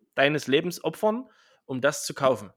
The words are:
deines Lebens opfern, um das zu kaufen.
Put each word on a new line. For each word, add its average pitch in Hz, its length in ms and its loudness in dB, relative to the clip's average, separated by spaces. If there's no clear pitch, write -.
deines 143 320 2
Lebens 165 360 0
opfern, 214 460 -2
um 131 140 -6
das 143 260 0
zu 143 80 -8
kaufen. 113 420 0